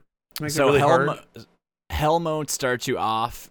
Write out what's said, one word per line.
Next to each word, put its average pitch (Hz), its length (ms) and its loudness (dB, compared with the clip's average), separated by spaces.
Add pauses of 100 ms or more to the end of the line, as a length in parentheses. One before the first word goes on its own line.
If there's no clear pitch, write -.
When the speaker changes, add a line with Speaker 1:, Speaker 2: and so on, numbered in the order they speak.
(360)
Speaker 1:
It 147 60 -10
makes 151 120 -6
Speaker 2:
So 143 80 2
Speaker 1:
it 135 40 6
really 143 120 6
Speaker 2:
Hell 143 120 4
Speaker 1:
hard. 135 160 4
Speaker 2:
mo-, 127 120 -4 (720)
hell 151 300 2
mode 156 300 -4
starts 123 380 -4
you 117 100 -2
off 110 520 -4